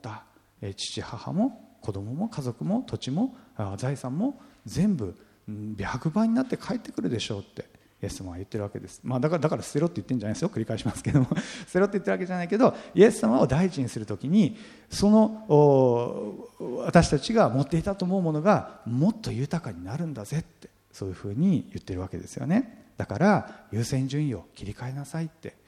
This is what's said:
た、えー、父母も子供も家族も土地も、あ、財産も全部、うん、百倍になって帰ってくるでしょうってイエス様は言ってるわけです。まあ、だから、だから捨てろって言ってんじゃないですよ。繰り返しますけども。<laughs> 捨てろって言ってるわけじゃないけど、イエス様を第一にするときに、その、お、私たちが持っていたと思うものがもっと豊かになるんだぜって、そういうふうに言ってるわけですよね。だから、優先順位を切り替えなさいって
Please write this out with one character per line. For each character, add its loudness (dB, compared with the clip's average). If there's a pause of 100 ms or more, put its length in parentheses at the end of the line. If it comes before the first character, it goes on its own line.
た、 -14 (360)
え -8
ー、 -12
父 -8
母 -10
も -4
子 -6
供 -8
も -4
家 -8
族 -6
も -2
土 -6
地 -8
も、 -2 (220)
あ、 -6
財 -2
産 -6
も -2 (260)
全 2
部、 -4 (320)
う -10
ん、 -8
百 -4
倍 2
に 2
な 2
っ -2
て -4
帰 -6
っ -4
て -12
く -6
る -2
で 0
し -6
ょ -4
う -6
っ -14
て -14 (400)
イ -6
エ -6
ス -12
様 -8
は -12
言 -10
っ -14
て -6
る -2
わ -6
け -10
で -12
す。 -20
ま -2
あ、 0
だ 2
か 2
ら、 0
だ 2
か 0
ら -8
捨 -12
て 2
ろ 4
っ -2
て -6
言 -6
っ -16
て -2
ん -2
じ -4
ゃ -2
な -2
い -2
で -6
す -4
よ。 -2
繰 -6
り -2
返 -4
し -8
ま -2
す -12
け -2
ど 6
も。 2 (200)
<laughs> -14
捨 -14
て 2
ろ 6
っ -6
て -6
言 -2
っ -16
て -2
る 2
わ 0
け -4
じ -8
ゃ -4
な -4
い -6
け 0
ど、 6 (180)
イ 8
エ 12
ス -4
様 4
を 8
第 4
一 -2
に -2
す -8
る -6
と -4
き -6
に、 4 (320)
そ 4
の、 10 (240)
お、 4 (360)
私 6
た 0
ち -4
が 4
持 0
っ -2
て -2
い -2
た -4
と -4
思 0
う 0
も 0
の -2
が 2
も 2
っ -6
と -8
豊 -4
か -
に -12
な -8
る -6
ん -8
だ -10
ぜ -4
っ -8
て、 -20 (240)
そ -8
う -6
い -6
う -8
ふ -10
う -6
に 2
言 -10
っ -18
て -8
る -6
わ -8
け -10
で -12
す -16
よ -6
ね。 -2 (140)
だ -6
か -6
ら、 0
優 -2
先 -2
順 -2
位 -4
を -12
切 -14
り -8
替 -10
え -10
な -10
さ -8
い -6
っ -12
て -16 (100)